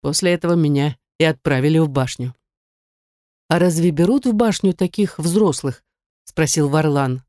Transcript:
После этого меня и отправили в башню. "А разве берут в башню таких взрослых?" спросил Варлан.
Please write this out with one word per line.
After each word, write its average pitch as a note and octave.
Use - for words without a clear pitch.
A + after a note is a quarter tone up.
После F3
этого E3+
меня D3
и D#3+
отправили D#3
в D#3+
башню. C3
"А E3+
разве F3
берут F3+
в A#3+
башню G#3
таких F#3
взрослых?" E3
спросил D3+
Варлан. C#3+